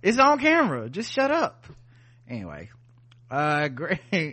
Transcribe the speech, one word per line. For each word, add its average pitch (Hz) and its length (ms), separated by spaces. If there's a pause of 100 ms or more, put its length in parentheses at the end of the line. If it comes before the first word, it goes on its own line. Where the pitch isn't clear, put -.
It's 226 160
on 277 200
camera. 247 520
Just 202 220
shut 269 180
up. - 340 (640)
Anyway, 90 420 (600)
uh, 147 380
<laughs> 131 60
Gra-, 156 240 (340)